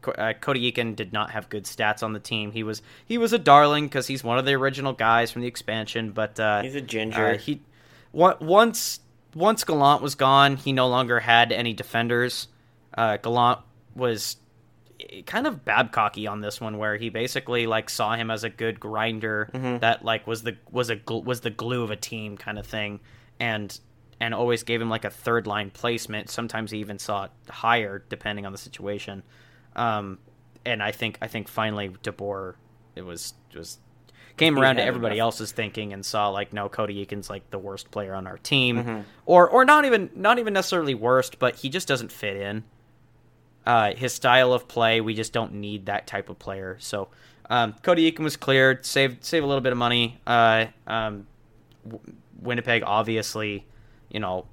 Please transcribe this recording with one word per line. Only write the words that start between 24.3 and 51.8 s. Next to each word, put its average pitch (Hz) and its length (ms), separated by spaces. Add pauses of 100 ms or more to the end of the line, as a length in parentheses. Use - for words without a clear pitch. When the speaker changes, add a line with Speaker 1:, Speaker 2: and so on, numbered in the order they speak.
Speaker 1:
always 117 300
gave 117 160
him, 113 100
like, 113 140
a 104 60
third 117 360
line 101 240
placement. 110 600
Sometimes 113 420
he 107 80
even 101 180
saw 98 280
it - 40 (200)
higher 110 580
depending 104 380
on 95 60
the 98 60
situation. 101 640 (540)
Um, 104 420 (460)
and 117 180
I 104 80
think, 107 320
I 110 60
think 107 180
finally 104 440
DeBoer, 98 640 (420)
it 90 60
was, 87 320 (180)
it - 60
was 82 200 (580)
came 160 200
Speaker 2:
He 139 40
Speaker 1:
around 135 160
to 123 60
Speaker 2:
had 104 60
Speaker 1:
everybody 117 280
Speaker 2:
enough. 113 100
Speaker 1:
else's 110 260
thinking 107 400
and 98 120
saw, 104 260
like, 101 220
no, 101 160
Cody 101 360
Eakin's, 101 260
like, 101 200
the 101 80
worst 98 340
player 98 220
on 95 120
our 95 120
team, 127 400
Speaker 2:
Mm-hmm. 117 220 (260)
Speaker 1:
or, 175 220
or 240 160
not 294 200
even, 220 320
not 214 240
even 220 120
necessarily 175 420
worst, 123 440
but 123 180
he - 120
just 151 180
doesn't 120 240
fit 98 260
in. 101 280 (1040)
Uh, 113 280
his 123 200
style 127 380
of 123 140
play, 113 340
we 110 140
just 107 180
don't - 220
need 104 320
that 104 200
type 101 240
of 98 80
player. 95 420
So, 101 280 (420)
um, 113 320
Cody 165 280
Eakin 160 140
was 147 120
cleared, 131 500
save, 135 340
save 160 240
a - 20
little 139 140
bit 127 120
of 123 60
money. 120 480
Uh, 113 400 (200)
um, 107 400 (600)